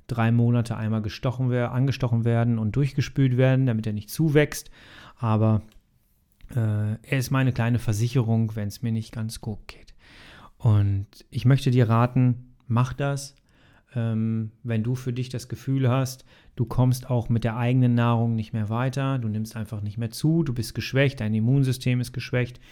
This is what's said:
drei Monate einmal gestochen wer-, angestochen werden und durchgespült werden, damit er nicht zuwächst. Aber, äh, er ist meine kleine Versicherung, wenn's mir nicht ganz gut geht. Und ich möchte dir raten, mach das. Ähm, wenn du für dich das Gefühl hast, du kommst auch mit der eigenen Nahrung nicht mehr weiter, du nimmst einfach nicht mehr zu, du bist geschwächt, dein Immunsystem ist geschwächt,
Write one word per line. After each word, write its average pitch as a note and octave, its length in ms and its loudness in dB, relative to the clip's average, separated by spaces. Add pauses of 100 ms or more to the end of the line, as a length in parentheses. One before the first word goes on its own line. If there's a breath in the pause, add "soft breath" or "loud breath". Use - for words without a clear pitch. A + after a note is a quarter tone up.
drei A2+ 260 0
Monate A#2 460 2
einmal A2 240 -2
gestochen B2 480 -2
wer-, A#2+ 220 0
angestochen B2 520 0
werden A#2 360 2
und G#2+ 160 -2
durchgespült C3+ 600 0
werden, C3 280 4
damit A2 220 0
er G#2+ 60 -4
nicht G#2 180 -8
zuwächst. D3+ 580 0 (480 loud breath)
Aber, A2 460 2 (880)
äh, G#2+ 500 -2
er - 160 -4
ist B2+ 140 -2
meine C3 220 2
kleine A#2 260 0
Versicherung, A2+ 760 0
wenn's G#2 280 -6
mir A#2 80 -2
nicht A2+ 200 -4
ganz A2+ 300 -8
gut - 260 -10
geht. - 280 -20 (640 loud breath)
Und G2+ 480 2 (240)
ich A#2 140 -4
möchte C3+ 260 4
dir A#2+ 180 4
raten, B2 600 2 (200)
mach B2 220 2
das. C#3 420 -6 (580 soft breath)
Ähm, A2+ 580 -2 (120)
wenn A2+ 180 -2
du A#2+ 140 -2
für B2+ 160 -8
dich B2 160 -6
das - 220 -10
Gefühl C3+ 400 0
hast, B2+ 340 -2 (320 soft breath)
du B2 80 -2
kommst B2+ 460 0
auch A#2+ 180 0
mit A#2 160 0
der A2+ 140 -2
eigenen B2 380 4
Nahrung A#2 380 2
nicht A2 200 -4
mehr G#2+ 160 -4
weiter, C3 500 -2
du A2+ 80 -4
nimmst A2 300 -6
einfach G#2+ 240 -8
nicht G#2 160 -6
mehr A#2 120 -4
zu, D#3+ 340 0
du C#3 100 -4
bist A2+ 200 -6
geschwächt, C#3 460 0
dein G#2+ 140 -2
Immunsystem B2+ 640 2
ist A#2+ 140 -6
geschwächt, B2 480 -4 (100)